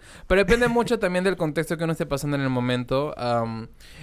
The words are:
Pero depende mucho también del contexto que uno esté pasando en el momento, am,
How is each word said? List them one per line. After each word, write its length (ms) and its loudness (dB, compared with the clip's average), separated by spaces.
Pero 180 4
depende 240 4
mucho 300 2
también 260 0
del 140 0
contexto 400 -2
que 60 -2
uno 80 0
esté 120 -2
pasando 320 -2
en 60 0
el 80 0
momento, 680 0
am, 500 -2